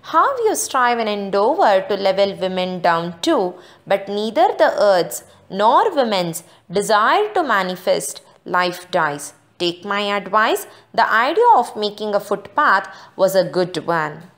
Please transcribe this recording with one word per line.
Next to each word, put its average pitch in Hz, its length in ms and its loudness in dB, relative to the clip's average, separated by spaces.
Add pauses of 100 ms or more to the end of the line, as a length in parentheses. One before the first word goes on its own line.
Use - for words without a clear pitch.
(120)
"How 339 160 2 (180)
you 415 160 2
strive 240 400 0
and 214 80 -2
endeavor 208 640 2 (160)
to 202 160 -2
level 196 260 2 (120)
women 185 280 -2 (140)
down 170 260 0 (160)
too, 294 160 2 (480)
but 196 240 -2
neither 226 320 0 (140)
the 294 80 4 (160)
earth's 180 340 2 (400)
nor 330 380 4
women's 196 440 -2 (360)
desire 220 580 2
to 359 80 0
manifest 185 800 -2 (360)
life 180 240 -2 (140)
dies. 147 380 -4 (260)
Take 175 340 -4
my 202 80 -2 (140)
advice, 214 500 0 (360)
the - 60 4 (120)
idea 349 400 2
of 240 120 -2 (140)
making 208 300 -6
a 202 160 2
footpath 202 580 0 (260)
was 190 200 2
a 180 120 2 (120)
good 175 340 -4
one." 156 260 -4 (180)